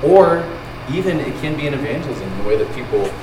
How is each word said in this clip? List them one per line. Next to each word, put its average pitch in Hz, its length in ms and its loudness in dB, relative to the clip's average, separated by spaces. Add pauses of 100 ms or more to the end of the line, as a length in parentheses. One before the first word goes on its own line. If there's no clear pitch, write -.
or 170 400 6 (480)
even 175 280 0
it 143 220 -4
can 151 160 -2
be 147 100 -4
in 143 60 -2
evangelism, 135 640 -6
the 101 100 -2
way - 80 4
that - 200 0
people 107 340 -2 (140)